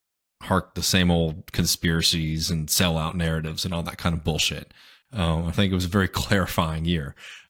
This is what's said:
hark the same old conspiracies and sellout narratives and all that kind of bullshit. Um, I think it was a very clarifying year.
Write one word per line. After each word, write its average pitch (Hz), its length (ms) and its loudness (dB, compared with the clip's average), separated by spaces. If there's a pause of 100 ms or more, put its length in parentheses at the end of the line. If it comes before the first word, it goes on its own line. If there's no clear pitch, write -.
(420)
hark - 320 -2
the 87 80 -6
same 90 280 4
old 85 400 0
conspiracies 80 1000 0
and 78 200 -2
sellout 82 460 0
narratives 80 500 -2
and 90 100 -6
all 85 80 -4
that 82 160 -8
kind 85 160 0
of 78 80 -2
bullshit. 76 500 -2 (400)
Um, 82 340 0
I 85 40 -2
think 98 220 2
it - 20 2
was 90 120 2
a - 20 -2
very 92 200 2
clarifying 82 760 0
year. 80 320 -2 (340)